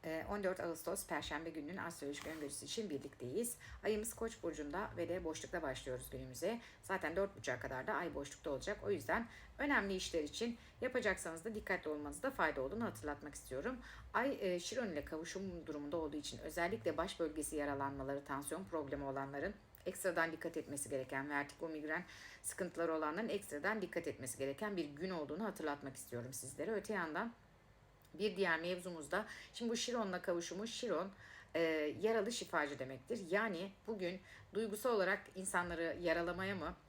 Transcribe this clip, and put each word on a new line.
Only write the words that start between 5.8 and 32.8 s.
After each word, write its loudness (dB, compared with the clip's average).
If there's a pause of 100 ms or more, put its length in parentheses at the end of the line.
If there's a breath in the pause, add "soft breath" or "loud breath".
günümüze. -2 (220 loud breath)
Zaten 2
dört 2
buçuğa 0
kadar -2
da 2
ay 2
boşlukta -4
olacak. 0
O 2
yüzden 2 (300 loud breath)
önemli 4
işler 2
için -2 (220 loud breath)
yapacaksanız 2
da -2
dikkatli 0
olmanızda -2
fayda 4
olduğunu 0
hatırlatmak -4
istiyorum. -4 (360 loud breath)
Ay, 4
e, 4
Şiron 0
ile -2
kavuşum -4
durumunda -2
olduğu 0
için -4
özellikle 0
baş 0
bölgesi 0
yaralanmaları, 0
tansiyon -2
problemi -2
olanların -2 (320)
ekstradan 2
dikkat -4
etmesi -4
gereken, 0
vertigo, 0
migren -2 (380 loud breath)
sıkıntıları 0
olanların 2
ekstradan 0
dikkat 0
etmesi -4
gereken 0
bir 2
gün -4
olduğunu -2
hatırlatmak -2
istiyorum -6
sizlere. -2
Öte 0
yandan 0 (840)
bir 2
diğer 6
mevzumuzda, 0 (280 loud breath)
şimdi 0
bu 2
Şiron'la 0
kavuşumu, 2
Şiron, 0 (440 loud breath)
e, 4 (400)
yaralı 6
şifacı 2
demektir. -4